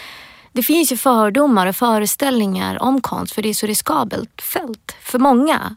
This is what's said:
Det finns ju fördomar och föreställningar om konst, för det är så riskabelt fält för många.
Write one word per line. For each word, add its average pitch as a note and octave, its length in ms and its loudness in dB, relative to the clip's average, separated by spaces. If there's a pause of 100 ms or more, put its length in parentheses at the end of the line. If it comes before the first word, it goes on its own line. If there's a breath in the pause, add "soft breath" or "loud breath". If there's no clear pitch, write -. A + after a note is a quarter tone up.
(520 loud breath)
Det A#3+ 100 -2
finns D4+ 300 2
ju B3 40 -2
fördomar A3 720 4
och F#3 100 -2
föreställningar G#3 1040 0
om C4 180 2
konst, F#3 340 -6
för A3 80 -4
det G#3+ 60 -2
är G#3+ 60 -2
så - 120 -2
riskabelt A#3 760 -4
fält - 580 -8
för - 180 -4
många. C4 580 2